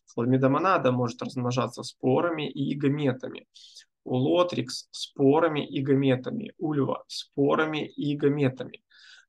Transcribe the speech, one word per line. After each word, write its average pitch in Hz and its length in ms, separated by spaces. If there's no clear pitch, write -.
Хламидомонада 135 840
может 123 320
размножаться 123 600
спорами 151 680
и 147 240
гаметами. 147 720
Улотрикс 151 840
спорами 147 760
и - 160
гаметами. 135 760
Ульва 151 500
спорами 156 800
и 147 300
гаметами. 143 680